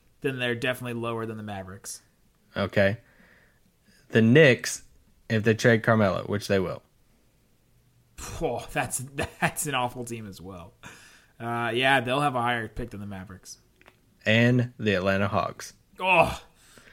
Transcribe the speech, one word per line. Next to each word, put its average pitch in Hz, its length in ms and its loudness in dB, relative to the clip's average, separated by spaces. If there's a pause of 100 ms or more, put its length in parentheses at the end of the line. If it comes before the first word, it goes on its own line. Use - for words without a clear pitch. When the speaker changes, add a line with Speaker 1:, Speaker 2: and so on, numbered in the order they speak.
(220)
Speaker 1:
then 131 180 -4
they're 120 160 0
definitely 123 440 -4
lower 113 260 -4
than 110 120 -8
the 107 60 -12
Mavericks. 98 580 -12 (540)
Speaker 2:
Okay. 98 420 2 (1120)
The 113 120 4
Knicks, 123 640 6 (440)
if 110 160 0
they 113 120 4
trade 117 260 4
Carmelo, 107 460 2
which 101 200 -4
they 98 120 2
will. 87 240 -6 (1600)
Speaker 1:
Oh, 143 300 -4
that's, 127 320 -4 (180)
<laughs> - 200 -8
that's - 240 -2
an 143 80 -6
awful 123 320 -4
team 113 220 -12
as 92 120 -16
well. 87 340 -16 (680)
Uh, 117 340 -4
yeah, 131 260 4
they'll 123 220 -2
have 143 140 0
a 120 60 -2
higher 117 260 -2
pick 120 240 -10
than 101 80 -12
the 101 80 -12
Mavericks. 95 500 -16 (680)
Speaker 2:
And 120 540 4
the 107 160 0
Atlanta 98 340 0
Hawks. - 460 -4 (260)
Speaker 1:
Oh. 185 400 2 (540)